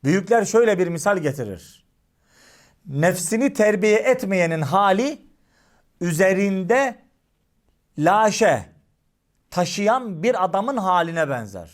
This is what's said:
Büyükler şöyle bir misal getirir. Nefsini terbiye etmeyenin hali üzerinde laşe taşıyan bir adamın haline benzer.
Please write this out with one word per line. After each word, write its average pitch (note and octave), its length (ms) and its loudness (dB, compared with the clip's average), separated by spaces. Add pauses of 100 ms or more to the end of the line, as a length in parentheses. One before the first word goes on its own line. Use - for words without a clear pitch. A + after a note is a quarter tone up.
Büyükler G3 420 2
şöyle A3 340 2
bir F3+ 80 2
misal E3+ 300 -2
getirir. B2+ 680 -8 (960)
Nefsini F#3 680 -2
terbiye G#3+ 460 2
etmeyenin F#3+ 640 0
hali G3 680 0 (720)
üzerinde F#3+ 1000 0 (920)
laşe G3 720 2 (840)
taşıyan G3 720 -2
bir A3+ 200 0
adamın G3+ 340 -2
haline E3 520 0
benzer. G2 440 -8